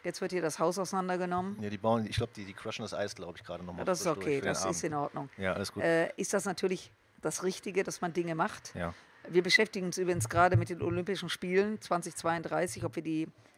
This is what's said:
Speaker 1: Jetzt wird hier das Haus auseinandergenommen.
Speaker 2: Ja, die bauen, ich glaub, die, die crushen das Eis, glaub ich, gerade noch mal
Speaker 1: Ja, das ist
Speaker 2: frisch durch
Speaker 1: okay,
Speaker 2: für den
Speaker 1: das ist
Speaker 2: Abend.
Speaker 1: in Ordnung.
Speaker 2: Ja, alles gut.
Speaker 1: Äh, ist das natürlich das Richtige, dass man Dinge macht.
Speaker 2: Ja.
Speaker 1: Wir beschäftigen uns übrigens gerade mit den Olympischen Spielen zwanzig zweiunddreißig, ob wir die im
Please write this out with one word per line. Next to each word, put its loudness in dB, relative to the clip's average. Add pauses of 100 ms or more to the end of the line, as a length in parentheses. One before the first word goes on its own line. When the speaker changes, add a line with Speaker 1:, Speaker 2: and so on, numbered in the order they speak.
Speaker 1:
Jetzt -6
wird -2
hier 0
das 0
Haus 2
auseinandergenommen. -2
Speaker 2:
Ja, -2
die -2
bauen, 4
ich -4
glaub, 0
die, -12
die -10
crushen -8
das -6
Eis, -2
glaub -10
ich, -18
gerade -8
noch -8
mal -8
Speaker 1:
Ja, -6
das 0
ist -4
Speaker 2:
frisch 2
durch -6
Speaker 1:
okay, 2
Speaker 2:
für -2
den -2
Speaker 1:
das 0
ist 0
Speaker 2:
Abend. -2
Speaker 1:
in -4
Ordnung. -4
Speaker 2:
Ja, 0
alles -4
gut. -4
Speaker 1:
Äh, 2
ist -2
das 0
natürlich -2 (320)
das -2
Richtige, -2
dass -8
man -2
Dinge 0
macht. -2
Speaker 2:
Ja. -4 (360)
Speaker 1:
Wir 6
beschäftigen 4
uns -2
übrigens 2
gerade 8
mit 2
den -6
Olympischen -2
Spielen 2
zwanzig -2
zweiunddreißig, 0
ob -4
wir -2
die -2
im -6 (280)